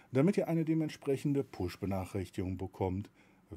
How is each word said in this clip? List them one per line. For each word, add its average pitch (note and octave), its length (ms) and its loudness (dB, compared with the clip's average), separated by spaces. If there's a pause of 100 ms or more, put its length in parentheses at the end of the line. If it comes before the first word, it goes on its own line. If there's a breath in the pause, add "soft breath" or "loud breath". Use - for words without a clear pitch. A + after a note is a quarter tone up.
(140 loud breath)
damit D#3 240 6
ihr F#3 100 0
eine E3 160 2
dementsprechende D3 800 0
Push-Benachrichtigung F#2 1120 -4
bekommt, F#2+ 520 -2 (480 soft breath)